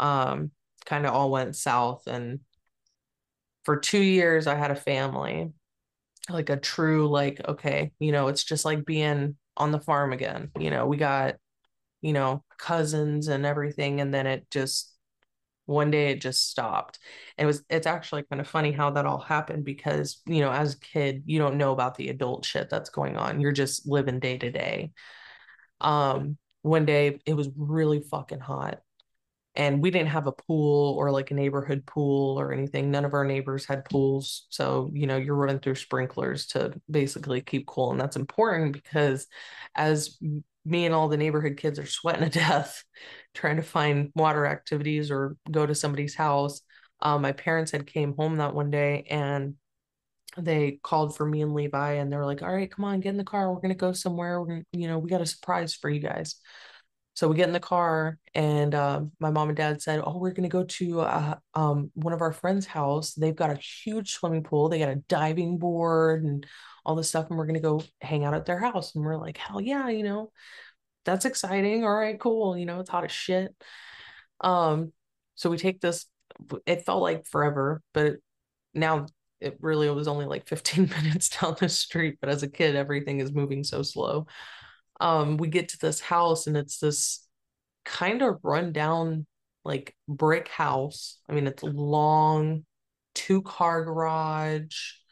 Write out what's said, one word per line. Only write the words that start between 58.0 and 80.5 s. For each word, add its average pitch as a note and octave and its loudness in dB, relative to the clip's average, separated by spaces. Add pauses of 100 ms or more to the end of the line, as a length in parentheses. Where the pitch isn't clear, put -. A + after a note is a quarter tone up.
and, D3 2
uh, C#3+ 2 (180)
my D#3 0
mom D3+ 2
and D3+ 0
dad D3+ 0
said, D#3 -2
"Oh, D#3 -4
we're F3+ -2
gonna F3+ -2
go F3+ 0
to, E3+ -4
uh, D#3 0 (180)
um, D3 0
one D#3+ -2
of E3 -2
our E3 0
friends' F#3+ 0
house. D3 -2
They've D#3 0
got D#3+ 0
a C#3 -4 (240)
huge G#3+ -6
swimming D#3+ -2
pool. D3+ 2
They E3 0
got D3 2
a C3+ -2 (120)
diving E3 0
board E3 4
and C#3+ -2 (400)
all D#3+ 2
this D#3+ -2
stuff, D#3+ 0
and E3 -2
we're D#3 0
gonna D#3+ 0
go D#3 2 (180)
hang D3 0
out D3 0
at - -2
their F3 0
house." G#3+ -2
And D3+ -2
we're D#3 -2
like, D3+ -8
"Hell G3+ -8
yeah, C4 -2
you A3 -2
know, G#3 -4 (720)
that's F#3+ 0
exciting. G3+ 0
All G#3 4
right, G#3+ 0
cool. G#3+ 0
You F3 -4
know, F3 -6
it's F3+ -10
hot F3 -2
as F3 -6
shit." F#3 -2 (840)
Um, E3 2 (440)
so - 0
we - 0
take F#3 0
this, E3+ -2 (600)
it - 0
felt - 2
like E3 0
forever, D3 0 (100)
but D3+ 2 (580)
now D#3 0 (340)
it C#3+ -8
really D3+ 2
was D3 -2
only, D3 -2
like, C#3 -6
fifteen E3 2